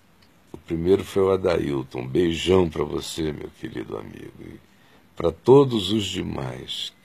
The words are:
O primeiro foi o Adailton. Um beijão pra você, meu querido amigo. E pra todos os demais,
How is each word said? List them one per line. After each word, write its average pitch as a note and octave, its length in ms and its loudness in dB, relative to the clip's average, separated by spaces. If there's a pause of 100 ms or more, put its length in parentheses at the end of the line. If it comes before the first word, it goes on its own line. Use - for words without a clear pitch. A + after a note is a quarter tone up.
(520)
O - 60 -18
primeiro F2 460 0
foi F#2+ 200 0
o F#2+ 80 4
Adailton. D#2+ 720 -2
Um B1+ 60 -6
beijão E2+ 640 2
pra D#2 140 -4
você, D2+ 480 -6
meu - 180 -12 (100)
querido G#1+ 380 -10
amigo. G1+ 420 -16
E - 200 -18 (560)
pra E2 160 -2
todos A#2+ 600 6
os G#2+ 140 0
demais, D#2+ 880 -8 (120)